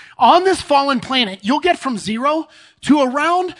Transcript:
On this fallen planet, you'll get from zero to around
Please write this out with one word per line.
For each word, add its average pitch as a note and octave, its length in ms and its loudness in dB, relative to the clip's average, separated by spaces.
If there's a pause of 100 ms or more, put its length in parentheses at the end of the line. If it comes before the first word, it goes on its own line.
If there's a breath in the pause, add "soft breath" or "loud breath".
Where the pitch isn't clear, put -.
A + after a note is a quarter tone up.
(180 loud breath)
On D#4 280 4
this F#4+ 160 2
fallen C#4 400 0
planet, A3+ 400 -4
you'll B3+ 180 -2
get F4 180 0
from B3+ 200 -6
zero C4+ 500 -4 (360 soft breath)
to C#4+ 180 4
around D#4 580 -2